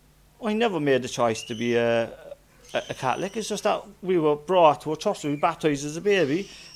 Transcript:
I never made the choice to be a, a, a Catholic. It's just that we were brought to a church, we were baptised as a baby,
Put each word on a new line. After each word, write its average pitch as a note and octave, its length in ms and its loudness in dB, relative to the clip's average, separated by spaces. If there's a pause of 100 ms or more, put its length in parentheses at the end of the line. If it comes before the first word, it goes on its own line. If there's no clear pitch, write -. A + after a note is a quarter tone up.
(440)
I G#3+ 80 0
never G#3+ 280 0
made C3+ 220 4
the B2 60 -8
choice A#2 360 0
to A#2+ 100 -8
be A#2 220 0
a, A#2 300 2 (680)
a, A#2+ 160 -2
a B2 40 -8
Catholic. D3 420 -4
It's A3 120 -6
just G3+ 160 -6
that G3+ 200 -2 (180)
we F3+ 160 0
were D3+ 180 2
brought D#3 460 4
to D3+ 100 -4
a D#3 40 -2
church, - 260 -4
we D3 80 -2
were D3 60 0
baptised D3+ 500 0
as D3+ 100 -10
a E3+ 40 -8
baby, F#3 500 2 (260)